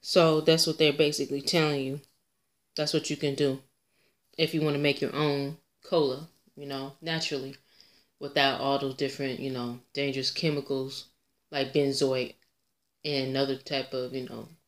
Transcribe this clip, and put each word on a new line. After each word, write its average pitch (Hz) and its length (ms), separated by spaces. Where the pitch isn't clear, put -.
So 160 400
that's 160 280
what 156 100
they're 151 140
basically 147 500
telling 151 420
you. 135 160
That's 151 180
what 151 160
you 147 60
can 143 180
do 135 260
if 160 160
you 160 60
wanna 147 180
make 143 220
your - 140
own 143 420
cola, 147 460
you 143 120
know, 139 260
naturally, 156 540
without 139 400
all 139 180
those 139 160
different, 135 460
you 135 100
know, 120 300
dangerous 135 360
chemicals 139 760
like 135 220
benzoate 131 600
and 135 320
other 135 200
type 135 360
of, 127 220
you 127 140
know 117 200